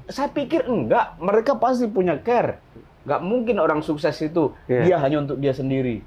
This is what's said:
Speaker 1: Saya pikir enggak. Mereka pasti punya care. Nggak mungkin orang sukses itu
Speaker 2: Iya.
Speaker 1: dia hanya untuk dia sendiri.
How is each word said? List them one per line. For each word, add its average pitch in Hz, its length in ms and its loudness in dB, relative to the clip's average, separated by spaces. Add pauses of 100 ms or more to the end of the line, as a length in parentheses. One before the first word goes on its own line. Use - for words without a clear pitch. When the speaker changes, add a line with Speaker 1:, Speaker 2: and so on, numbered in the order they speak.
Speaker 1:
Saya - 200 -4
pikir 285 380 -2
enggak. 214 520 0
Mereka 220 380 2
pasti 240 300 0
punya 185 320 0
care. 196 400 0 (460)
Nggak 151 180 -2
mungkin 220 360 0
orang 160 220 2
sukses 151 380 -2
itu 156 320 0 (160)
Speaker 2:
Iya. 127 180 2
Speaker 1:
dia 175 140 4
hanya 147 240 2
untuk 139 160 -4
dia 139 160 0
sendiri. 131 540 -2